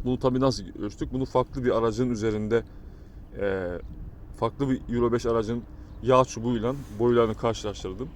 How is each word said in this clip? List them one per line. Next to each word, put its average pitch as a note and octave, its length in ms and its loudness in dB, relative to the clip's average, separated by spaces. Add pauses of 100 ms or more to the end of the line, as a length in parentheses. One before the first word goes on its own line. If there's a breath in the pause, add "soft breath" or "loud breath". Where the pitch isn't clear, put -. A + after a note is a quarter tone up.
Bunu B2 140 2
tabii B2+ 220 2
nasıl A#2 240 2 (180)
ölçtük? G#2 300 -6
Bunu C3 120 -2
farklı B2+ 400 0
bir A2+ 140 4
aracın A#2 320 2
üzerinde, G#2+ 520 2 (760 loud breath)
e, F#2+ 380 -2 (580)
farklı C3 340 -2
bir A#2+ 240 0
Euro A#2+ 180 4
beş A#2+ 140 0
aracın A2+ 360 0 (400 loud breath)
yağ B2+ 220 6
çubuğuyla A#2 500 0 (240)
boylarını A#2 360 6
karşılaştırdım. G#2+ 800 -4